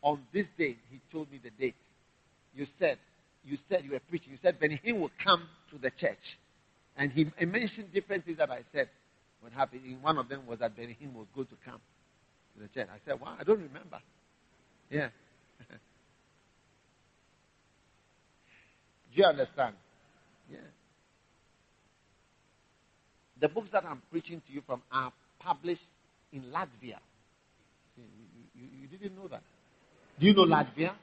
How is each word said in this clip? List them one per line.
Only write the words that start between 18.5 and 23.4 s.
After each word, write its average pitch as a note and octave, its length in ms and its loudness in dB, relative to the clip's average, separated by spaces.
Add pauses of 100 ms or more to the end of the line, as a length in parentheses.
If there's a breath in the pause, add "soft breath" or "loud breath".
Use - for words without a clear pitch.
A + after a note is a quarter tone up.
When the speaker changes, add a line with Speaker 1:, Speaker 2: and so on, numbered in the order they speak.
Speaker 1:
you F3+ 120 8
understand? C3+ 500 2 (760)
Speaker 2:
Yeah. - 60 -16 (2750)